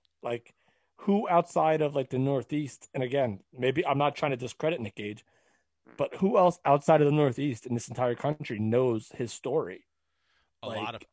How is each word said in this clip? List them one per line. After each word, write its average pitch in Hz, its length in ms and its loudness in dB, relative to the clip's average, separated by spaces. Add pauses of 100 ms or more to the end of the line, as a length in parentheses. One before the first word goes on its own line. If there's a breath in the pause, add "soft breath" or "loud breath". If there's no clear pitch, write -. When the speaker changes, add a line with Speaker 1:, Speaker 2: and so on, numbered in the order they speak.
(220)
Speaker 1:
like, 120 320 -8 (440)
who 202 320 0
outside 160 500 2
of, 143 160 0
like, 135 140 -4
the 127 80 -2
Northeast, 135 760 -2
and 135 80 -4
again, 123 400 -2 (100)
maybe 131 320 0
I'm 139 140 0
not 143 160 2
trying 151 160 -2
to 131 60 -2
discredit 135 440 -4
Nick 107 140 -10
Gage, 104 300 -10 (720)
but - 200 -4
who 202 200 2
else 180 300 4
outside 147 340 6
of 147 60 4
the 143 60 2
Northeast 139 540 0
in 123 60 -4
this 117 160 -6
entire 120 260 -2
country 143 440 -6
knows 113 500 0
his - 240 -8
story? 123 540 -6 (760)
Speaker 2:
A 113 60 -10
Speaker 1:
Like 113 140 -6
Speaker 2:
lot 113 120 -8
of, 107 80 -16 (100)